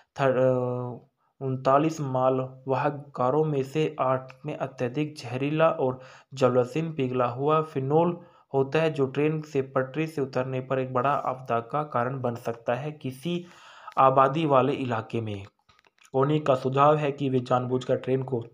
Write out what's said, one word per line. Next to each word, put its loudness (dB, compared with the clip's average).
थर-, 4
अ, 0
उनतालीस 2
माल 0
वाहक -2
कारों 2
में 0
से -2
आठ 0
में -8
अत्यधिक -4
जहरीला 0
और -2
ज्वलनशील 2
पिघला 0
हुआ 0
फिनॉल 0
होता 2
है, 2
जो 0
ट्रेन 0
से -2
पटरी -2
से -6
उतरने -4
पर -2
एक -4
बड़ा 2
आपदा -2
का -6
कारण -2
बन -2
सकता -4
है। -6
किसी -8
आबादी 4
वाले 4
इलाके -4
में -8
कोनी 2
का 4
सुझाव 4
है 0
कि -4
वे 2
जानबूझकर 0
ट्रेन -2
को -4